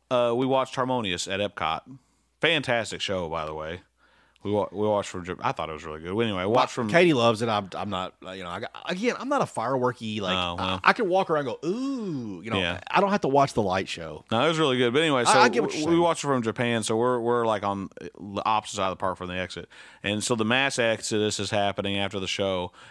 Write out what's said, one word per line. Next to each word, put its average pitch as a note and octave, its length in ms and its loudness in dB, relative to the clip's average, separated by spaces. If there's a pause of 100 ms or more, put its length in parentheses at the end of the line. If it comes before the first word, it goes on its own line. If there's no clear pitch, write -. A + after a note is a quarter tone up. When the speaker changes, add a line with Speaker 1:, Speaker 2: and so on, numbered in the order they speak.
(100)
Speaker 1:
uh, A#2+ 240 2
we C3 120 2
watched C3 300 0
Harmonious A#2+ 520 -2
at F#2+ 120 -4
Epcot. E2 420 -2 (580)
Fantastic B2 640 0
show, F#2 260 -2
by D#2+ 160 -4
the D#2 100 -6
way. D#2 280 -8 (600)
We G2+ 80 -4
wa-, G2+ 220 2
we G#2 140 -2
watched G#2 240 0
from F2+ 160 -10
Jap-, F2+ 160 -8
I B2+ 100 0
thought D#2+ 180 -6
it - 40 -6
was D#2 100 -12
really D#2 160 -10
good. F2+ 220 -4
Anyway, G2 240 0
watched B2 260 2
from A#2 180 -4
Speaker 2:
Katie E3+ 240 6
loves A#2 280 4
it. A#2 80 0
I'm, G#2 240 0
I'm F#2+ 160 -6
not, F#2 240 -4 (120)
uh, F#2 60 -10
you F#2+ 120 -10
know, F2 60 -8
I F#2 100 -6
got, A#2 100 -8 (160)
again, F#3+ 320 -2
I'm A#3 120 -10
not C#4 120 2
a D#3+ 40 2
fireworky, A#2 760 -2
like, F#2 140 0
Speaker 1:
Oh, F2 200 -2
well. F#2 280 -4
Speaker 2:
I, F#3 60 6
I - 40 4
can G#3+ 140 0
walk F#3 220 2
around C#3+ 180 0
and G#2+ 140 -6
go, C#3+ 60 -6
"Ooh," F#3 760 -4
you A2 80 -10
know, G#2 80 2
Speaker 1:
Yeah. F2 200 0 (120)
Speaker 2:
I D#3+ 100 2
don't G3 100 2
have G3+ 120 0
to - 60 0
watch C#3 260 4
the A#2 80 2
light F#2+ 260 0
show. D#2+ 420 -10
Speaker 1:
No, A2+ 140 4
it D#3 40 4
was D#3+ 100 2
really C#3 180 4
good. B2 180 4
But D3 60 4
anyway, C#3+ 220 4
Speaker 2:
I, - 20 2
Speaker 1:
so G3+ 140 6
Speaker 2:
I A3 100 8
get A3+ 140 2
what C#3 80 -2
Speaker 1:
w-, D#3+ 120 -4
Speaker 2:
you're D3+ 80 0
Speaker 1:
we E3+ 60 6
Speaker 2:
saying. E3+ 60 6
Speaker 1:
watched E3+ 220 2
it - 20 -2
from C3+ 160 2
Japan, A2+ 400 0
so A2+ 140 0
we're, B2 240 2
we're, A#2+ 260 2
like, G#2 160 0
on G2 260 -2 (100)
the G2 460 -10
opposite G#2+ 320 0
side G2 100 0
of F#2 60 0
the F2 80 -6
park F#2 180 -2
from F#2 100 -8
the F2+ 100 -8
exit. F2 280 -8 (360)
And G#2 220 -2
so B2 100 2
the A2 120 0
mass C3 320 2
exodus A2 640 0
is F#2+ 100 -4
happening G2+ 480 0
after G2 220 -4
the F#2+ 60 -4
show, F#2 460 -2 (180)